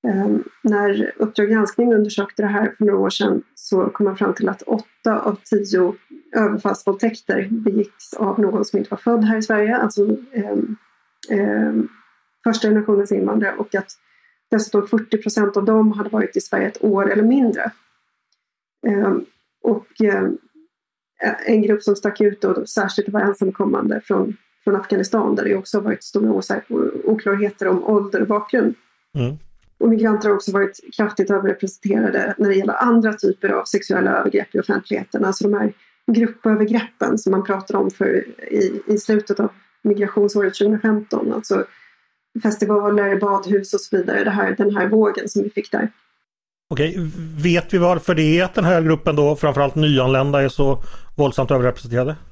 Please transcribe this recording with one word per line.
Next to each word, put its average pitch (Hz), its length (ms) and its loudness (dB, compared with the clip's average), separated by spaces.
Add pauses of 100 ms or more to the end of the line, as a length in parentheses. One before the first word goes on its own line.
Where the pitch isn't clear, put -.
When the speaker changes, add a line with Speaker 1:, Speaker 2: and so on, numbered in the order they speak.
Speaker 1:
Ehm, 202 360 0 (180)
när 208 540 0
Uppdrag 214 340 0
granskning 220 440 2
undersökte 208 480 -2
det 208 60 0
här 208 300 -2
för 214 60 0
några 202 140 2
år 98 120 2
sedan - 320 0 (120)
så 196 360 -2
kom 208 140 -2
man 190 120 0
fram 190 180 0
till 196 140 -2
att 196 140 -6
åtta - 580 -2
av 208 240 -2
tio 196 500 0 (420)
överfallsvåldtäkter 208 1120 -2
begicks 220 640 -4
av 208 260 -2
någon 208 240 0
som 202 140 -2
inte 202 120 -4
var 202 80 -8
född 233 260 2
här 220 140 2
i 214 40 -4
Sverige, 214 340 0
alltså, 214 400 0 (160)
ehm, 214 440 -4 (540)
ehm, 220 580 0 (560)
första 226 240 0
generationens 208 440 2
invandrare, 202 440 0
och - 180 -6
att 196 160 -4 (600)
dessutom 214 380 0
fyrtio 220 300 0
procent 208 380 -2
av 202 80 0
dem 214 280 4
hade 208 180 -6
varit 214 260 -2
i 196 40 0
Sverige 196 280 -2
ett - 160 -6
år 196 280 2
eller 208 100 2
mindre. 233 480 2 (1160)
Ehm, 202 380 0 (380)
och, 226 240 0 (180)
ehm, 196 340 0 (1080)
en 214 160 4
grupp 208 200 2
som 202 140 2
stack 208 240 -4
ut 208 240 2
och 190 240 -2
särskilt 202 400 -2
var 208 120 -2
ensamkommande 202 840 -2
från, 202 320 -2 (280)
från 202 120 2
Afghanistan, 202 580 0
där 202 100 -2
det 202 120 2
också 196 220 -6
har 196 40 -2
varit 214 220 -6
stora 214 280 0
osäk-, 196 380 -4 (340)
oklarheter 202 640 0
om 185 160 0
ålder 202 360 0
och 208 80 0
bakgrund. 220 460 0 (440)
Speaker 2:
Mm. 127 180 -2 (440)
Speaker 1:
Och 233 80 2
migranter 214 400 2
har 202 80 2
också 196 160 -6
varit 196 280 -2 (160)
kraftigt 202 340 -2
överrepresenterade 196 1080 -2
när 202 100 2
det 196 60 2
gäller 196 280 0
andra 233 300 4
typer 196 360 -2
av 190 160 -2
sexuella 190 460 -2
övergrepp - 440 -2
i - 60 0
offentligheten. 196 640 -4
Alltså 190 240 -2
de 208 100 2
här 208 140 -2 (400)
gruppövergreppen 220 1040 0
som 190 120 -2
man 190 140 0
pratar 190 320 -4
om 196 140 0
för 196 180 -2 (440)
i, 208 340 0
i 214 120 2
slutet 208 420 -2
av 208 100 0 (320)
migrationsåret 202 760 0
tjugohundrafemton. 214 760 0
Alltså 220 320 -2 (800)
festivaler, 208 800 2
badhus 196 540 0
och 196 60 0
så - 160 -4
vidare. 202 280 0
Det 208 60 0
här, 196 280 0
den 202 180 2
här 180 120 0
vågen 214 400 2
som 202 140 -2
vi 208 80 -4
fick - 220 -6
där. 220 160 -2 (840)
Speaker 2:
Okej, 160 400 -2 (320)
vet 170 320 2
vi 185 40 4
varför 175 360 2
det 160 260 4
är 185 40 2
att 180 100 -6
den 202 100 2
här 170 180 4
gruppen 156 340 2
då, 147 200 4
framförallt 143 380 0
nyanlända, 139 680 2
är 135 60 2
så 135 340 2 (340)
våldsamt 135 340 0
överrepresenterade? 123 680 0 (140)